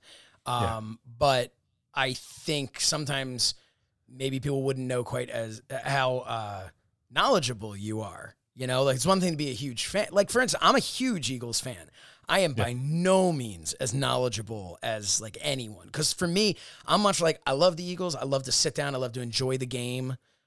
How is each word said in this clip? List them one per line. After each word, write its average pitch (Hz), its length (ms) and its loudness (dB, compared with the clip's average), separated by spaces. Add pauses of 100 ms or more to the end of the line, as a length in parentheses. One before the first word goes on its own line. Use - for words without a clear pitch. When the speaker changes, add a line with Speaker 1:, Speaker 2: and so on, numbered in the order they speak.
(480)
Speaker 1:
Yeah. 117 300 0
Speaker 2:
Um, 110 220 -10 (180)
but 127 360 4 (400)
I 135 200 0
think - 680 -6
sometimes 135 720 -2 (560)
maybe 131 300 -4
people 135 240 0
wouldn't 131 240 -2
know 123 160 0
quite 123 260 -6
as, 113 320 -8 (220)
how, 131 360 2
uh, 107 440 -6 (480)
knowledgeable 123 640 2
you 107 240 -4
are. - 340 -12 (200)
You 127 120 -6
know, 127 160 4
like, 135 140 4
it's 120 80 -2
one 190 160 6
thing 180 100 2
to 156 60 -2
be 143 120 -2
a 123 40 -4
huge 120 320 -6
fan. - 260 -2
Like, 202 180 4
for 240 120 4
instance, - 240 2
I'm 220 100 8
a 262 40 6
huge 202 520 -2
Eagles 120 300 -4
fan. 90 280 -10 (380)
I 180 120 4
am 156 180 2
Speaker 1:
Yeah. 107 80 4
Speaker 2:
by 123 80 -2
no 175 580 4
means 110 420 -4
as - 200 -2
knowledgeable 117 920 -2
as, 107 380 -2
like, 110 200 -12
anyone. 110 480 -4
'Cause 151 240 0
for 180 140 -2
me, 190 300 2 (300)
I'm 180 140 4
much 196 200 4
like, 160 240 2
I 135 80 2
love 165 240 6
the 180 60 -8
Eagles. 180 320 -4
I 120 80 -4
love 135 200 0
to 127 80 -4
sit - 240 2
down. 143 200 -2
I - 20 -2
love 123 160 -4
to 127 80 -6
enjoy 131 360 0
the 131 100 -2
game, 127 500 -4 (300)